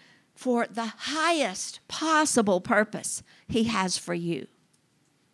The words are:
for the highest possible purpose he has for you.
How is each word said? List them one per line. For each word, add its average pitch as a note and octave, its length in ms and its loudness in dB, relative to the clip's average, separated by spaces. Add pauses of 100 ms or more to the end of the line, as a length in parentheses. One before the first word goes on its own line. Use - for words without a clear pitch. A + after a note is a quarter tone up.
(340)
for A#3+ 320 0
the A3 320 -6
highest D4 920 -2
possible D4 720 4
purpose G#3 600 0 (260)
he A3+ 160 2
has F#3+ 320 0
for - 160 -6
you. E3+ 340 -4 (880)